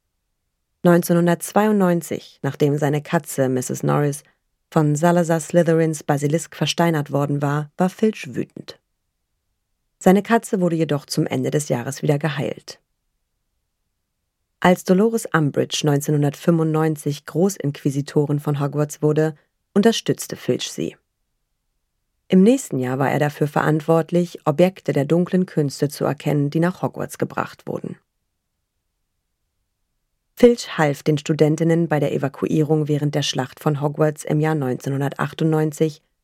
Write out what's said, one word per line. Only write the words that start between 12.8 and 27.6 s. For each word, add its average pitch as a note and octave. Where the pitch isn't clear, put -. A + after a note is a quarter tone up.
Als F3+
Dolores A3
Umbridge C#3
neunzehnhundertfünfundneunzig D3+
Großinquisitorin D3
von D3
Hogwarts D3
wurde, D3+
unterstützte -
Filch -
sie. -
Im F#3
nächsten A3
Jahr B2+
war C3+
er C#3+
dafür D3
verantwortlich, D#3+
Objekte D#3
der C#3+
dunklen F3+
Künste D3
zu -
erkennen, D3
die D#3+
nach F3
Hogwarts -
gebracht -